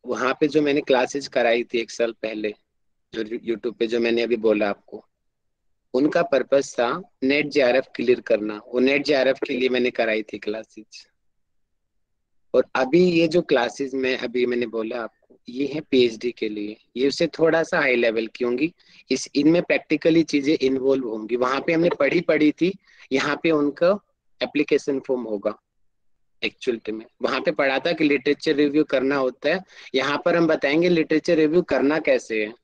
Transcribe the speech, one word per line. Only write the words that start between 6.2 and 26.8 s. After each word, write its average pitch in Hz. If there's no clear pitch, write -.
purpose 139
था 120
net 143
जेआरएफ़ 131
clear 120
करना। 107
वो 123
net 143
जेआरएफ़ 135
के 143
लिए 127
मैंने 123
कराई 110
थी -
classes। 110
और 127
अभी 131
ये 165
जो 170
classes 127
में 127
अभी 123
मैंने 120
बोला 113
आपको, -
ये 127
है 151
पीएचडी 120
के 110
लिए, 107
ये 135
उससे -
थोड़ा 165
सा 160
हाई 135
level 113
की -
होंगी। 127
इस, 131
इनमें 160
practically 160
चीजें 147
involve 131
होंगी। 110
वहां 127
पे 170
हमने 170
पढ़ी 147
पढ़ी 151
थी, 180
यहाँ 143
पे 165
उनका 147
application 143
form 127
होगा। 107
actual 110